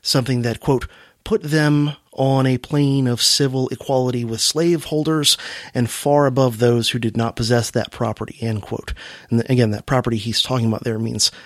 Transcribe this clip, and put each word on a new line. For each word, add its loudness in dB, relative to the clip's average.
something 0
that, -2
quote, 0
"put -2
them 2
on 2
a 2
plane 0
of -2
civil 0
equality 0
with -6
slaveholders 0
and 0
far 2
above 2
those 4
who -2
did -2
not -2
possess 0
that -4
property," -6
end -4
quote. -8
And 0
again, 4
that -6
property 0
he's -4
talking -2
about -2
there -4
means -2